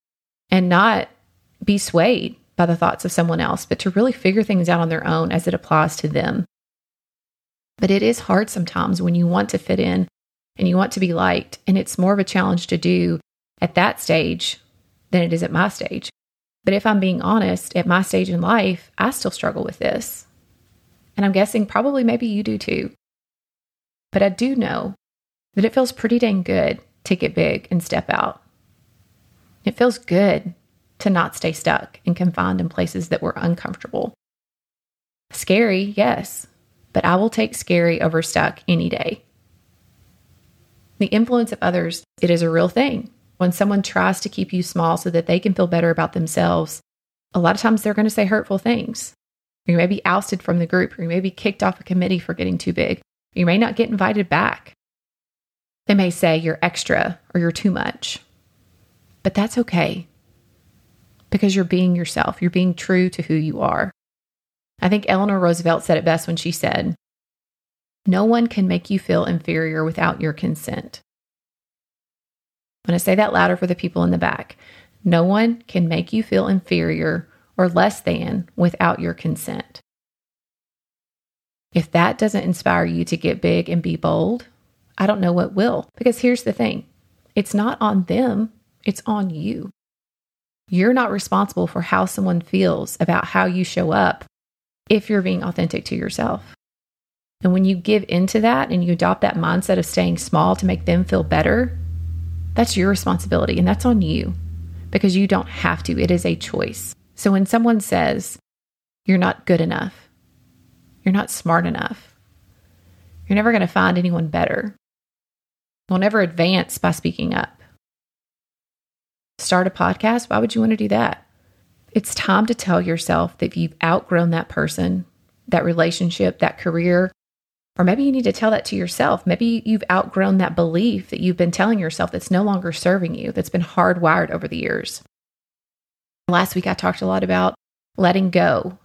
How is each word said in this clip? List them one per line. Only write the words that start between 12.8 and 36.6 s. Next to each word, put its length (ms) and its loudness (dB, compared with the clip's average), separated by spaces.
at 140 -4
that 260 0
stage 580 -2
than 120 4
it 80 0
is 120 -2
at 80 -6
my 180 0
stage. 400 -10
But 60 2
if 120 -2
I'm 140 2
being 220 0
honest, 560 0
at 100 0
my 140 4
stage 280 -2
in 120 -2
life, 560 0
I 140 0
still 200 -6
struggle 320 -4
with 160 -10
this. 480 -4
And 100 2
I'm 60 2
guessing 340 2
probably 380 0
maybe 240 0
you 160 -2
do 140 -2
too. 340 -4
But 100 2
I 60 6
do 260 -2
know 400 -4
that 100 2
it 100 2
feels 200 2
pretty 260 0
dang 240 2
good 380 0
to 100 2
get 180 -4
big 380 0
and 100 2
step 280 -4
out. 320 -2
It 140 -2
feels 200 2
good 580 0
to 100 0
not 280 0
stay 160 -4
stuck 520 -2
and 120 0
confined 420 0
in 80 -2
places 400 -4
that 140 -2
were 160 -4
uncomfortable. 760 -4
Scary, 640 0
yes, 520 -2